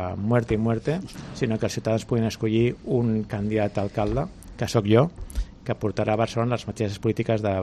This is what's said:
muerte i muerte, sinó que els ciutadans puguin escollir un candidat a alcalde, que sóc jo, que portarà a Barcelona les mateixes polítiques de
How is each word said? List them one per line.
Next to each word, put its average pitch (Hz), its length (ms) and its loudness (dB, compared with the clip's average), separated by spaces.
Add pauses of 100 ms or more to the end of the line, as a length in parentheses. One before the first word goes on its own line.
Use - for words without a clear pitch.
(180)
muerte 113 380 2
i - 20 0
muerte, 117 400 0 (400)
sinó 113 220 0
que 107 100 0
els - 80 -4
ciutadans 110 300 0
puguin 117 240 2
escollir 113 420 2 (120)
un 120 440 2
candidat 104 480 0
a 98 80 0
alcalde, 110 400 -2 (320)
que 120 100 -2
sóc 110 220 2
jo, 127 220 6 (540)
que 117 80 -2
portarà 107 400 0
a 107 60 2
Barcelona 117 400 0
les - 80 -10
mateixes 101 340 -4
polítiques 110 400 0
de 104 80 0 (140)